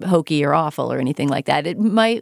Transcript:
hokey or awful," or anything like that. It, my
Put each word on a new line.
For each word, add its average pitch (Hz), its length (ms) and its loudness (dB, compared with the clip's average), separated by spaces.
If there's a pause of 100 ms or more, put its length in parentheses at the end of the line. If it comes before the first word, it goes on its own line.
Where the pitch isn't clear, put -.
hokey 160 360 2
or 143 120 2
awful," 147 360 -2
or 127 60 -2
anything 135 300 -2
like 139 180 -2
that. 147 220 -2
It, 180 100 -6
my 226 440 0